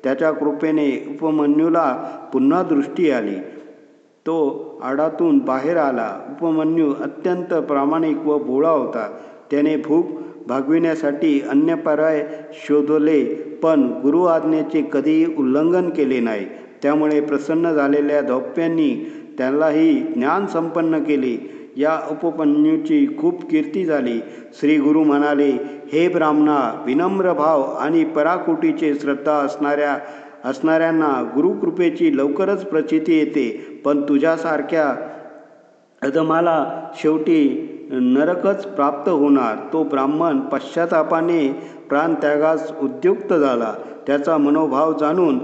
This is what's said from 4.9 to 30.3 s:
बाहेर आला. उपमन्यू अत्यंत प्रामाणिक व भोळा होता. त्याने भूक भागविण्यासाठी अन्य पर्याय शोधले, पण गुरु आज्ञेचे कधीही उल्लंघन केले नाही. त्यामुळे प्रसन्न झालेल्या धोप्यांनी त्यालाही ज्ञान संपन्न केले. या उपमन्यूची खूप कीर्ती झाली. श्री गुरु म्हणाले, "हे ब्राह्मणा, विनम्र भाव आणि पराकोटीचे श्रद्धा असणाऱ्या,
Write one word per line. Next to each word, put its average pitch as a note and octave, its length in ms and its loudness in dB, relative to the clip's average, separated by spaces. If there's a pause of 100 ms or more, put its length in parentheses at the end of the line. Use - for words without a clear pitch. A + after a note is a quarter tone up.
बाहेर C3 380 0
आला. A#2+ 440 -2 (100)
उपमन्यू D#3 720 0
अत्यंत F3+ 540 -4
प्रामाणिक D3+ 640 0
व D3 200 0
भोळा C3+ 320 2
होता. A#2 400 -2 (400)
त्याने D3+ 260 2
भूक D#3 300 0 (420)
भागविण्यासाठी D3 920 0
अन्य D3 340 2
पर्याय D3+ 540 0 (240)
शोधले, D3 720 2 (380)
पण C#3+ 280 4 (120)
गुरु D3+ 200 2
आज्ञेचे D#3+ 680 0
कधीही D#3 460 2
उल्लंघन D#3+ 520 2
केले C3 300 0
नाही. G#2+ 260 -2 (360)
त्यामुळे D3+ 380 2
प्रसन्न D#3 520 0
झालेल्या C#3+ 480 2
धोप्यांनी C3 920 -2 (260)
त्यालाही D3+ 560 2
ज्ञान C3+ 520 0
संपन्न E3 560 -2
केले. C3 540 -2 (220)
या D#3 220 0 (100)
उपमन्यूची D3+ 960 2 (120)
खूप E3+ 320 -2
कीर्ती D#3 340 0
झाली. B2+ 360 0 (400)
श्री D3 160 4
गुरु D3+ 280 4
म्हणाले, C#3+ 460 2 (420)
"हे E3 160 2
ब्राह्मणा, D3+ 800 2
विनम्र F3+ 460 0
भाव D3 300 2
आणि D#3 420 0
पराकोटीचे D#3 880 0
श्रद्धा C#3+ 380 -2
असणाऱ्या, D3 680 0 (460)